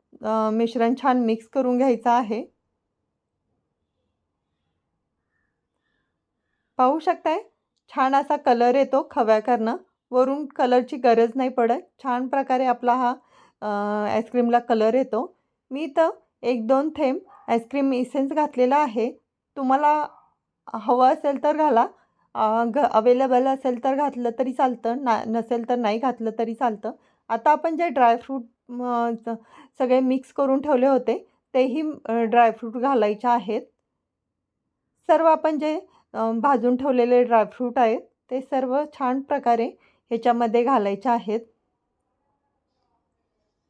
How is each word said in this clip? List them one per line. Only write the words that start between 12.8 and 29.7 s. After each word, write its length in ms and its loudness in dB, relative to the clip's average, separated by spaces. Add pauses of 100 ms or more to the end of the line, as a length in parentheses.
हा, 200 0 (460)
अ, 60 -8 (460)
आईस्क्रीमला 460 0
कलर 360 0
येतो. 420 -4 (340)
मी 120 -8
इथं 280 0 (320)
एक 240 -4
दोन 300 0
थेंब 220 -2 (300)
आईस्क्रीम 440 -2
इसेन्स 400 -2
घातलेला 440 0
आहे. 360 -2 (440)
तुम्हाला 500 2 (680)
हवं 380 2
असेल 300 -4
तर 140 0
घाला, 300 2 (480)
अ, 300 0
घ-, 280 0
अव्हेलेबल 540 2
असेल 380 -4
तर 100 0
घातलं 440 -4
तरी 140 -2
चालतं, 520 -2
ना, 220 0
नसेल 420 -4
तर 80 0
नाही 220 0
घातलं 400 -4
तरी 160 -4
चालतं. 380 -4 (360)
आता 220 0
आपण 260 0
जे 120 -2
ड्रायफ्रूट, 540 2 (280)
अ, 400 -4 (160)
स-, 120 -8 (400)